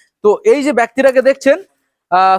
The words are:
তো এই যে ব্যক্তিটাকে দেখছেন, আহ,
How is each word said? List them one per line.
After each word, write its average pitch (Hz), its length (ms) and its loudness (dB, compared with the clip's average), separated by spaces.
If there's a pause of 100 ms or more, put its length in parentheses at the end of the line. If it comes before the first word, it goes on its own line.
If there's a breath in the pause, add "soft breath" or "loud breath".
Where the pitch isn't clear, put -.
(240 soft breath)
তো 208 60 2 (220)
এই 277 140 0
যে 294 140 -2
ব্যক্তিটাকে 262 500 0
দেখছেন, 269 280 0 (540)
আহ, 190 280 0